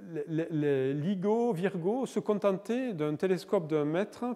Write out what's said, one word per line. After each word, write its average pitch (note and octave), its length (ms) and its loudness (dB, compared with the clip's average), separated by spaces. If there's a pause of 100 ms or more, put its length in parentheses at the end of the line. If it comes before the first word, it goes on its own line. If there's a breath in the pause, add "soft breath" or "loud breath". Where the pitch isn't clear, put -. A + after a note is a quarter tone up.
(120)
les, D3+ 160 -4
les, D#3+ 240 0
les C#3 420 2
ligo, G#3 600 2
Virgo G3 520 0
se - 140 -4
contentaient G#3 760 0
d'un D3+ 220 0
télescope F#3 520 0
d'un D3+ 180 2
mètre G#3 500 -2